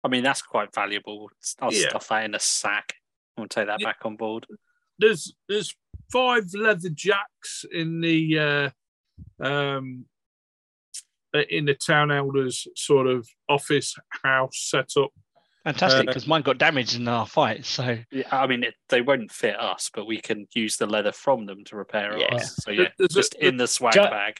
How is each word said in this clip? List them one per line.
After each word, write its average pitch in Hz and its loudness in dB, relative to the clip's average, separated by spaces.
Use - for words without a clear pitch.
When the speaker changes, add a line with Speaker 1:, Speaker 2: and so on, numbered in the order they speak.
Speaker 1:
I - -2
mean, 123 0
that's - 0
quite 104 -4
valuable. 104 -6
S-, - -8
I'll 127 0
Speaker 2:
Yeah. 78 2
Speaker 1:
stuff - -4
that 110 0
in 107 -6
a 101 -4
sack. - -2
We'll 107 -8
take 107 -2
that 104 -4
Speaker 2:
Yeah. 107 -2
Speaker 1:
back 104 -2
on 110 -4
board. 110 -6
Speaker 2:
There's, 202 2
there's 202 -4
five 247 2
leather 202 2
jacks - -4
in 165 -4
the, 160 2
uh, 131 -6
um, 135 -2
uh, 151 4
in 160 -2
the 143 2
town 147 2
elder's 139 -2
sort 131 4
of 127 0
office 143 0
house 131 0
setup. 139 0
Speaker 3:
Fantastic, 135 2
Speaker 2:
Uh, 127 -2
Speaker 3:
'cause 127 -6
mine 156 2
got 131 2
damaged 139 2
in 120 -4
our 117 0
fight, 123 0
so 123 -2
Speaker 1:
Yeah, 135 -6
I 131 2
mean, 120 -2
it, 117 -6
they 123 4
won't 123 2
fit 104 -2
us, 98 -4
but 104 -8
we 110 -4
can 104 -6
use 110 -2
the 110 -2
leather 104 2
from 120 0
them 98 -14
to - -18
repair 104 -4
Speaker 3:
Yeah. - 2
Speaker 1:
us. - -4
So, 107 -8
yeah, 117 4
Speaker 2:
There's 180 4
a, 185 4
Speaker 1:
just - 0
in 135 2
the 123 2
swag 117 2
Speaker 4:
Gi- 196 10
Speaker 1:
bag. 107 2